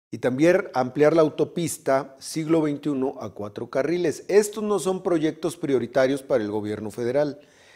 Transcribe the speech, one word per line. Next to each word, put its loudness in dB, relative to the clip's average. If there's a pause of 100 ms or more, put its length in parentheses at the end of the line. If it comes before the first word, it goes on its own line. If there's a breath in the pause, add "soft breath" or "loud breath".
(120)
y -10
también 2
ampliar 2
la 6
autopista -2
Siglo 0
veintiuno -2
a -10
cuatro -10
carriles. -2
Estos 2
no 0
son -2
proyectos -2
prioritarios 0
para 0
el -4
gobierno -6
federal. -2 (360 soft breath)